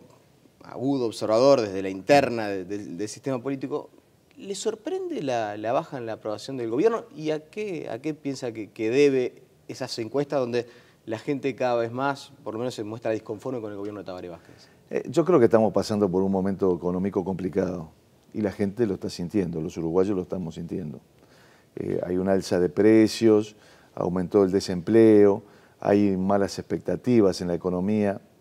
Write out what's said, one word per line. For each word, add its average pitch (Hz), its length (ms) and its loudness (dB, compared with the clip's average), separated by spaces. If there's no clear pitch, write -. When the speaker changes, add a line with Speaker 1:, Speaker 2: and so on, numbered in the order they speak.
Speaker 1:
agudo 131 420 -2
observador 113 560 4
desde 98 200 -4
la 95 80 -4
interna 117 580 2
de, 98 160 -4
del, 92 340 -10
del 107 120 -6
sistema 131 320 -6
político, 139 480 -8
¿le 196 180 -10
sorprende 339 640 -6
la, 113 360 -4
la 110 160 -4
baja 151 240 -4
en 120 80 -8
la 110 80 -8
aprobación 110 440 -8
del 117 120 -4
gobierno? 208 340 0
¿Y 151 160 -6
a 156 80 -4
qué, 185 500 -10
a 117 100 -8
qué 156 140 -6
piensa 135 380 -6
que, 110 200 -10
que 110 180 -2
debe 135 540 2
esas 127 320 -10
encuestas 143 400 -2
donde 120 260 -2
la 110 140 -8
gente 139 360 -4
cada 123 200 0
vez 117 160 -2
más, 135 400 -4
por 107 80 -8
lo 110 60 -6
menos, 123 140 -4
se 113 120 -8
muestra 113 260 -6
disconforme 110 480 -6
con 107 120 -10
el 101 60 -12
gobierno 101 220 -10
de 87 60 -14
Tabaré 90 240 -12
Vázquez? - 400 -20
Speaker 2:
Eh, - 200 -4
yo 156 160 2
creo 175 140 6
que 117 60 6
estamos 110 280 4
pasando 104 360 0
por 92 140 0
un 98 80 0
momento 95 420 0
económico 90 520 -2
complicado 90 640 -4
y - 80 -8
la 101 100 0
gente 104 360 -2
lo 95 60 -2
está 92 160 -6
sintiendo, 85 500 -4
los 82 160 -6
uruguayos 90 400 0
lo 90 60 -4
estamos 82 340 -8
sintiendo. 82 460 -10
Eh, - 300 -4
hay 90 120 -2
un 92 120 0
alza 98 300 0
de 90 100 2
precios, 107 880 4
aumentó 92 500 2
el 90 60 0
desempleo, 104 920 6
hay 101 360 2
malas 95 440 -2
expectativas 92 840 2
en 90 80 -4
la 87 60 0
economía. 98 640 -2